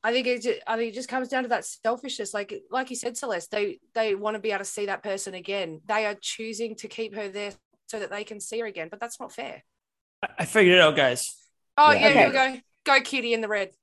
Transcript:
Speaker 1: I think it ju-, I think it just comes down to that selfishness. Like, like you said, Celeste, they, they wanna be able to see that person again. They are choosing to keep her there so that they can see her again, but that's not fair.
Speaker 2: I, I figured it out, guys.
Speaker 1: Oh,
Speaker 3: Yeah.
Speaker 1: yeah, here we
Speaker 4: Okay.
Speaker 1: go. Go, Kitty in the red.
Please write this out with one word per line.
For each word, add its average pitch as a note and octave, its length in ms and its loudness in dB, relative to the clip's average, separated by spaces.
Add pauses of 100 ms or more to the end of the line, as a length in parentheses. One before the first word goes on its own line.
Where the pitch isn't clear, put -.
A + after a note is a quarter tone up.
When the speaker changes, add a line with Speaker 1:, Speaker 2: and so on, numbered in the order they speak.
Speaker 1:
I A3+ 100 2
think B3 140 2
it B3 140 0
ju-, A3+ 260 -2
I A3+ 80 -2
think A3+ 160 -4
it G3+ 40 -14
just B3+ 140 -10
comes B3+ 200 -4
down C4 140 -2
to A#3+ 60 -8
that A3+ 160 0
selfishness. A#3 680 -6
Like, G3+ 280 -8 (100)
like C4 180 -4
you B3+ 80 -10
said, A#3+ 200 -8
Celeste, G3+ 340 -6
they, G#3 280 -4 (140)
they A3 220 0
wanna G#3+ 240 -4
be G#3+ 120 -4
able G3 80 -2
to G3 60 -8
see G#3 200 -6
that G3 180 -6
person G3 300 -6
again. F#3 520 -8
They G#3+ 200 0
are G#3 140 -2
choosing A3 580 -8
to G#3+ 120 -14
keep A3 260 -8
her G#3 140 -8
there G3+ 220 -8 (360)
so A3+ 120 -8
that G3 100 -8
they G#3 160 -8
can G#3 160 -14
see A3+ 180 -8
her A#3 60 -4
again, F3+ 240 -10
but G#3 100 -16
that's A#3 200 -10
not - 140 -14
fair. - 300 -12 (600)
Speaker 2:
I, - 40 -4 (120)
I E3 60 0
figured F#3 320 6
it F3+ 40 10
out, D#3 160 8
guys. B2+ 380 0 (420)
Speaker 1:
Oh, D4+ 140 10
Speaker 3:
Yeah. C#4+ 80 6
Speaker 1:
yeah, D4 100 6
here C4 220 8
we C4 60 0
Speaker 4:
Okay. C4 260 0 (220)
Speaker 1:
go. C#4 140 6
Go, - 20 2
Kitty B3 320 -2
in A3+ 80 0
the G#3+ 80 -4
red. G3 220 -2 (100)